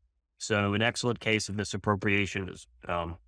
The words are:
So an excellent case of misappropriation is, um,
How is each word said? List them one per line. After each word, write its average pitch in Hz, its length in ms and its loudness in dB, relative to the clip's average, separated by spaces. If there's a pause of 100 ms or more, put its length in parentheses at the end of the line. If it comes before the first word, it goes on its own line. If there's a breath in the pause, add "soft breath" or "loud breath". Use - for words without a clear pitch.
(380)
So 101 360 2
an 107 80 4
excellent 120 380 0
case 110 280 0
of 98 60 -6
misappropriation 101 920 0
is, 85 180 -14 (220)
um, 85 400 -2